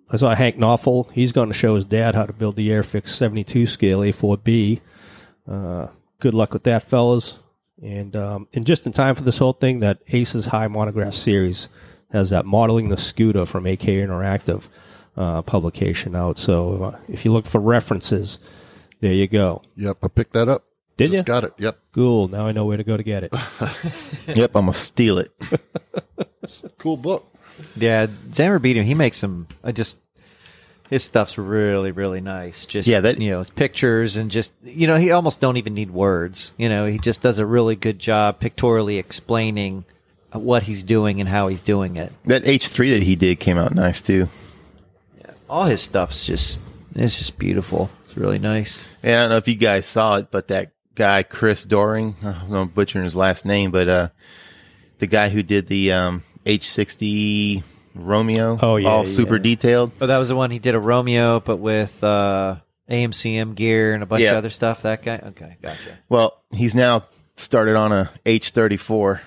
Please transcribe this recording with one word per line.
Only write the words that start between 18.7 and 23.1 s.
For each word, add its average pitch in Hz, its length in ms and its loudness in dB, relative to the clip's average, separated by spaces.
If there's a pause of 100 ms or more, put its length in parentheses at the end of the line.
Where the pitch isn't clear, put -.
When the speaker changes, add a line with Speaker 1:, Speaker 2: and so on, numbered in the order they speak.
Speaker 1:
there 98 120 0
you 98 140 2
go. 98 360 0 (140)
Speaker 2:
Yep, 98 260 -6
I 95 60 -2
picked - 260 -2
that 117 140 2
up. - 160 0 (320)
Speaker 1:
Did 151 140 2
Speaker 2:
Just 196 80 0
Speaker 1:
ya? 180 60 0
Speaker 2:
got 120 200 0
it, - 140 -8
yep. 107 200 -4 (140)
Speaker 1:
Cool, 120 360 2
now 104 180 -4
I 110 60 -2
know 107 120 -2
where 104 140 -2
to 107 60 -6
go 110 120 -2
to 104 60 -4
get 101 220 -6